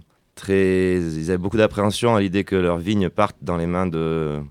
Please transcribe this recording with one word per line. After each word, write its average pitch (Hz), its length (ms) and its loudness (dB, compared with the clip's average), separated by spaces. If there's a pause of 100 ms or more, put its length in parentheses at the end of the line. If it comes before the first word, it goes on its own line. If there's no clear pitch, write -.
(360)
très, 92 600 2
ils 80 340 -2
avaient 92 80 0
beaucoup 98 200 -2
d'appréhension 107 580 2
à 101 60 4
l'idée 98 240 0
que 98 100 -2
leurs 87 220 2
vignes 92 320 0
partent - 320 -2
dans 87 160 -4
les 85 100 -2
mains 90 200 0
de, 80 520 -2 (120)